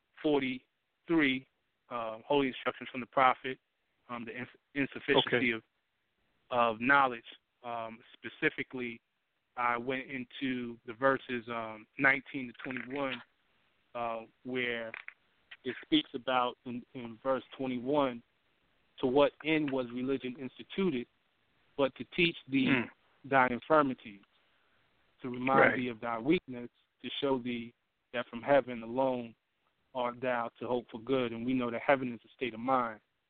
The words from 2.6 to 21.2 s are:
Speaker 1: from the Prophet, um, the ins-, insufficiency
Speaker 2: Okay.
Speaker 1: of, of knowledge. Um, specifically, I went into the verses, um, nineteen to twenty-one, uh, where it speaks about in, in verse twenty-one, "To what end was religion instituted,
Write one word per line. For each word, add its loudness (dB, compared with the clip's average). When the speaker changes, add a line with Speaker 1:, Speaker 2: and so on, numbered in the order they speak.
Speaker 1:
from -8
the -8
Prophet, 2
um, -8
the -10
ins-, -8
insufficiency 2
Speaker 2:
Okay. 2
Speaker 1:
of, -2
of 2
knowledge. 4
Um, -10
specifically, -4
I 2
went -4
into -6
the -10
verses, 0
um, -8
nineteen 0
to -14
twenty-one, -6
uh, -4
where -4
it -6
speaks 2
about 0
in, -8
in -12
verse 0
twenty-one, 0
"To 2
what 6
end 2
was -2
religion -4
instituted, -2